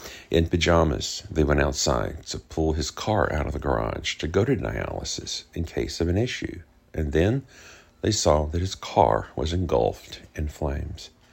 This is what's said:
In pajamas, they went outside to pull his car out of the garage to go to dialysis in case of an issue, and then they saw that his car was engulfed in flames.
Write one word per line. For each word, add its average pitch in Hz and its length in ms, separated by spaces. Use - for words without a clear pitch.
In 82 160
pajamas, 82 840
they 76 140
went 71 180
outside 69 680
to - 120
pull 78 340
his 78 180
car 107 420
out 73 140
of 76 60
the 69 60
garage 57 580
to 78 100
go 95 180
to 123 100
dialysis 50 880
in 85 120
case - 340
of 85 80
an 87 100
issue, 113 440
and 73 180
then 101 320
they 107 100
saw 76 340
that 82 160
his 95 140
car 55 600
was 69 160
engulfed 67 680
in 78 120
flames. 71 640